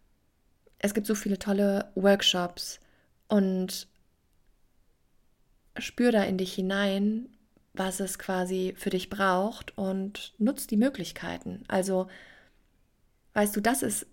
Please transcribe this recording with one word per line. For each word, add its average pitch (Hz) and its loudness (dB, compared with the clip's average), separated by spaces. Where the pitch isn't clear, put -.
es 208 -2
gibt 208 0
so 220 0
viele 202 -2
tolle 202 0
Workshops 190 2
und 190 2
spür - 2
da 208 4
in 190 0
dich 185 -4
hinein, 202 0
was 190 -2
es 190 -4
quasi 185 -2
für - -4
dich 180 -2
braucht 196 0
und 190 -4
nutz 254 0
die 214 0
Möglichkeiten. 180 -2
Also, 185 0
weißt 208 2
du, 208 0
das 233 0
ist, 226 -4